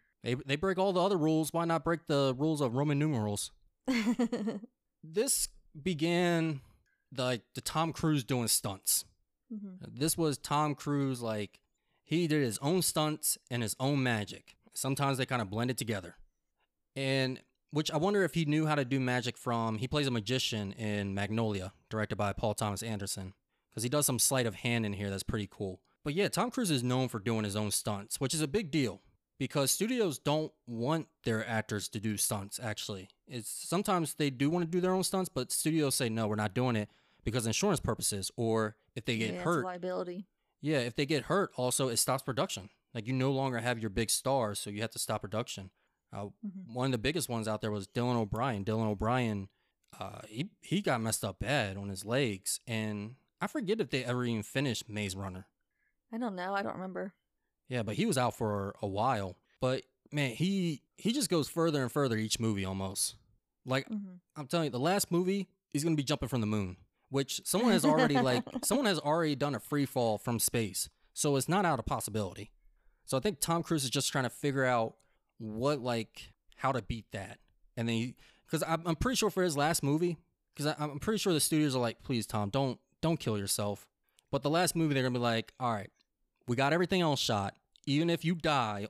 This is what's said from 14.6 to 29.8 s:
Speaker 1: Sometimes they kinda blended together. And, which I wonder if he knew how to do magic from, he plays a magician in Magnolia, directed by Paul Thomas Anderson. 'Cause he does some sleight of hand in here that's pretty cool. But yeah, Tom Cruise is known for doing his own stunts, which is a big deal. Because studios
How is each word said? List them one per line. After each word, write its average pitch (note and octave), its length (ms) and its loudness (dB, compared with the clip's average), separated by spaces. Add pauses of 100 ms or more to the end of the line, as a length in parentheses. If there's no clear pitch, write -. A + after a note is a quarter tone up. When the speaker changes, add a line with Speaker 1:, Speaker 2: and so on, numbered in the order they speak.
Speaker 1:
Sometimes C#3 440 0
they B2+ 80 0
kinda A#2+ 200 -2
blended A2+ 320 -2
together. G#2 380 -4 (800)
And, C3+ 460 0 (300)
which D3+ 180 0
I D#3 80 -2
wonder G3 260 4
if E3 100 0
he E3 120 2
knew D3+ 220 2
how D3+ 80 2
to C#3 100 2
do C3 140 0
magic B2 380 0
from, A2+ 420 0
he B2+ 80 -4
plays D3 200 0
a B2+ 40 0
magician A2 600 -2
in G#2 420 -2
Magnolia, G2+ 580 -2 (160)
directed G#2+ 280 -2
by G2+ 160 0
Paul G#2+ 200 -2
Thomas G#2 300 -2
Anderson. G2+ 500 -6 (400)
'Cause A2+ 100 -2
he B2 60 2
does D3 160 2
some B2 140 2
sleight C3 260 2
of G#2 100 -2
hand A#2 300 0
in G2+ 80 -2
here G2+ 160 -4
that's G2 140 -4
pretty G#2 260 -4
cool. F#2+ 320 -8 (220)
But D3 100 -4
yeah, G3 140 2
Tom A#3 240 -2
Cruise A#3 200 0
is B2 120 2
known B2+ 240 2
for A#2 120 -4
doing A2 260 0
his G2+ 100 -2
own G#2 160 0
stunts, - 480 -4
which C3 140 0
is D#3 80 -2
a D3+ 60 0
big F3 240 -2
deal. C3 300 0 (380)
Because C3+ 320 0
studios G#3+ 480 0